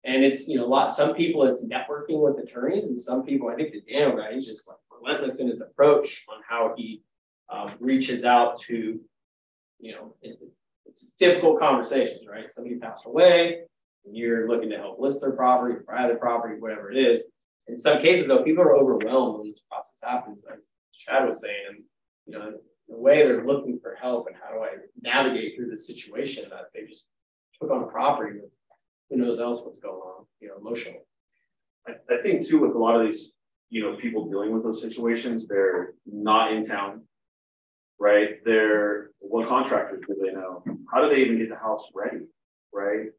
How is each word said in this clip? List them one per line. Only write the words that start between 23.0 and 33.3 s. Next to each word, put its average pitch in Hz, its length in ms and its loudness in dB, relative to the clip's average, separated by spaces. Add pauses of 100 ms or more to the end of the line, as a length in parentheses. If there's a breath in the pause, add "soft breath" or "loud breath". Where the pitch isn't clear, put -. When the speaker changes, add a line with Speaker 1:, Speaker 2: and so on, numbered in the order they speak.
Speaker 1:
they're 120 240 4
looking 131 340 -2
for - 140 -14
help 123 320 -6
and 95 100 -14
how - 160 -18
do 110 100 -6
I - 80 -6 (300)
navigate 127 560 -2
through 120 140 -10
this - 160 -14
situation - 640 -10
that - 240 -18
they - 120 -14
just - 200 -20 (540)
took 151 100 -6
on 123 140 0
a - 20 -8
property 104 540 -2
with 101 100 -20 (600)
who 127 80 -4
knows 117 220 0
else 120 220 -4
what's - 180 -18
going 98 140 -12
on, 92 300 -16 (160)
you 107 80 -20
know, 98 80 -18
emotionally. 107 440 -12 (840)
Speaker 2:
I, 240 60 -14 (200)
I - 100 0
think 185 240 0
too, 156 140 4
with 127 140 2
a 117 40 0
lot 113 220 4
of 110 60 2
these, - 260 -8 (360)